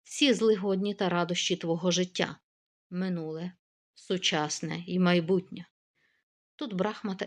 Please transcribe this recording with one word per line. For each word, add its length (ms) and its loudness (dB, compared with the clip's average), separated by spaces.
всі 300 2
злигодні 600 2
та 160 0
радощі 460 0
твого 360 0
життя, 460 -2
минуле, 600 -6
сучасне 920 -2
і 120 -2
майбутнє». 680 2
Тут 180 -8
Брахма 420 -2
та 120 -4